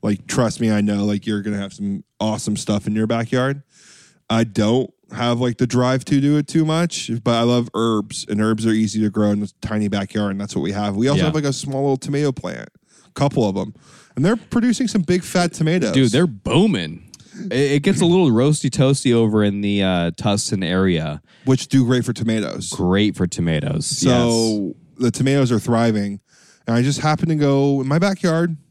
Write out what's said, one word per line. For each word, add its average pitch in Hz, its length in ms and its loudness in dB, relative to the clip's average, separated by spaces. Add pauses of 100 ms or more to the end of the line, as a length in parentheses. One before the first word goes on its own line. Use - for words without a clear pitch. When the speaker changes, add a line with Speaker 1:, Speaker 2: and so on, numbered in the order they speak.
Speaker 1:
Like, 104 260 -2
trust 117 320 0
me, 113 100 2
I 104 100 2
know, 104 240 0
like, 104 220 -2
you're 104 160 -2
gonna 104 160 -4
have 98 160 -8
some 101 300 -6 (160)
awesome 107 360 -2
stuff 101 300 -4
in 107 80 -4
your 110 140 0
backyard. 127 560 -2 (680)
I 113 140 2
don't 113 440 0 (240)
have, 120 280 -2
like, 123 180 -2
the 127 80 2
drive 127 400 0
to 143 140 2
do 147 180 2
it 143 100 -2
too 160 160 0
much, 160 460 -2 (120)
but 120 120 0
I 117 80 2
love 120 320 2
herbs, 110 520 -2
and 104 140 -2
herbs 110 240 0
are 113 60 2
easy 110 320 0
to 107 80 0
grow 104 220 0
in 104 100 0
a 101 60 -6 (120)
tiny 107 280 -4
backyard, 101 420 -4
and 98 100 -6
that's 101 160 -8
what 78 60 -2
we 95 100 -4
have. 101 240 -4
We 117 120 2
also 143 100 2
Speaker 2:
Yeah. - 80 2
Speaker 1:
have, 156 80 -2
like, 151 100 -2
a 139 80 0
small 135 300 -6
little 139 160 0
tomato 143 340 -2
plant, 64 380 -10 (360)
a - 40 -20
couple 139 360 0
of 95 100 0
'em, 104 180 -6 (420)
and 135 80 0
they're 220 120 4
producing 240 520 0
some 190 140 0
big 180 200 0
fat 175 300 0
tomatoes. 156 400 0
Speaker 2:
Dude, 131 200 4
they're 160 140 4
booming. 113 760 0 (480)
It, 135 220 0
it 143 100 2
gets 156 180 0
a 175 60 4
little 170 240 4
roasty 135 400 2
toasty 135 420 2
over 110 320 4
in 101 160 0
the, 101 220 0
uh, 87 300 0
Tustin 101 520 -2
area. 82 560 0 (240)
Speaker 1:
Which 131 240 0
do 135 160 4
great 120 220 0
for 120 80 -4
tomatoes. 110 560 -4
Speaker 2:
Great 98 460 2
for 90 100 0
tomatoes, 87 600 -2
Speaker 1:
So - 220 0 (580)
Speaker 2:
yes. - 80 -8 (240)
Speaker 1:
the 120 120 0
tomatoes 135 420 2
are 110 80 2
thriving, 107 600 0 (460)
and 117 80 -2
I 120 80 4
just 139 180 0
happen 156 280 0
to 160 60 2
go 139 480 2
in 131 40 -4
my 147 120 0
backyard 170 580 0 (140)